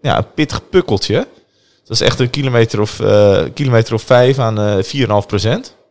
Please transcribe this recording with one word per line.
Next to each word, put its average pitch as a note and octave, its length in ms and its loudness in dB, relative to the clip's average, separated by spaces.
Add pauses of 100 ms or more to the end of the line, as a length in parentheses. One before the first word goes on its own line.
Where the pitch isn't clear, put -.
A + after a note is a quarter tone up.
ja, - 140 -2
een - 180 -4
pittig - 340 -4
pukkeltje. D3 580 -2 (580)
Dat B2 160 -4
is - 60 0
echt - 140 0
een B2 100 0
kilometer A#2+ 500 0
of, - 200 -4
eh, G#2 400 4 (140)
kilometer A#2+ 400 0
of A2 80 -2
vijf B2+ 360 4
aan, A2+ 220 -2
eh, G#2 220 0
vier C#3 180 -6
en B2 60 0
een G#2 60 -2
half G#2 140 0
procent A2+ 500 -4 (140)